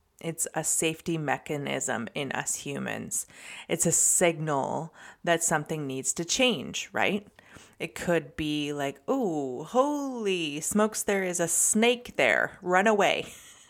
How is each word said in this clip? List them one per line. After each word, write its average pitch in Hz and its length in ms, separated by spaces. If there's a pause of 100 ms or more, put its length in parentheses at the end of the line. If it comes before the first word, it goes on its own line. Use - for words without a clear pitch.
(200)
It's 165 340
a 160 100
safety 160 540
mechanism 135 1000
in 143 160
us - 240
humans. 127 720 (400)
It's 165 180
a 170 60
signal 151 1040 (300)
that 170 200
something 151 420
needs 131 280
to 170 120
change, 226 680
right? 117 340 (500)
It 160 160
could 160 440
be 151 340
like, 143 360
"Oh, 156 580
holy 226 960
smokes, 214 420
there 196 200
is 180 160
a 170 80
snake 233 680
there. 95 440
Run 185 260
away." 196 460 (360)